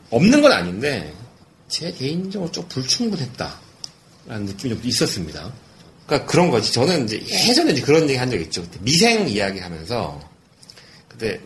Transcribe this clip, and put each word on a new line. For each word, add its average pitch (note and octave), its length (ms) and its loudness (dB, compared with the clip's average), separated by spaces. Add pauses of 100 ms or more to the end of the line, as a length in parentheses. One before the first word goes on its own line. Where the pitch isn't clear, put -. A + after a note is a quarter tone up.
없는 G#3+ 320 6
건 C#4+ 100 8
아닌데 F#2 640 -2 (560)
제 E3+ 240 -6
개인적으로 F3 580 -6
좀 F3 160 -10
불충분했다라는 C#3 880 -4 (720)
느낌이 G#2 460 -6
좀 F2 100 -6
있었습니다. F2 680 -4 (540)
그러니까 - 220 0
그런 E3+ 200 4
거지. A2+ 240 2
저는 C#3 320 2
이제 A2 180 -6 (240)
예전에 C#4+ 240 4
이제 C3 100 0
그런 D3 280 4
얘기 C3 80 0
한 B2+ 120 0
적 G#2 120 -2
있죠. F2 220 -8
그때 F2 180 -16
미생 F3+ 480 4
이야기 G2 300 -2
하면서, E2+ 600 -6 (880)
그때 G#2+ 380 -6